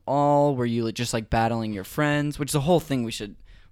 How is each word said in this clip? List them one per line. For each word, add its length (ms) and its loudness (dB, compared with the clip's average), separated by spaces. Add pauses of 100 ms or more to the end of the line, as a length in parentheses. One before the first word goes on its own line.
all? 500 4
Were 80 0
you, 220 0
like, 80 -4
just, 180 -4
like, 160 -4
battling 460 0
your 100 -8
friends? 540 -2
Which 140 -4
is 20 -2
a 60 4
whole 200 4
thing 240 -2
we 80 -4
should, 240 -10 (360)